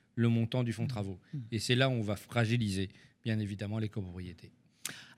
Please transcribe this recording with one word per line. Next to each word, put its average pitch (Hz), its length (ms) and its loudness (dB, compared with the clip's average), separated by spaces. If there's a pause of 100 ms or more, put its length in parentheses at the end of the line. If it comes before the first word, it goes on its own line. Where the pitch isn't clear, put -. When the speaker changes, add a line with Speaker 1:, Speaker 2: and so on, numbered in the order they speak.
(160)
Speaker 1:
le 117 140 4
montant 117 340 2
du 117 100 0
fonds - 80 -6
de 156 60 0
Speaker 2:
Hmm. - 20 -2
Speaker 1:
travaux. 98 300 -4 (120)
Speaker 2:
Hmm. 139 100 -6 (100)
Speaker 1:
Et 113 80 0
c'est 123 160 2
là 135 140 6
où 131 40 0
on 117 80 0
va 104 140 0
fragiliser, 104 760 2 (340)
bien 110 140 0
évidemment, 104 400 -4
les 107 120 -2
copropriétés. 90 600 -10 (680)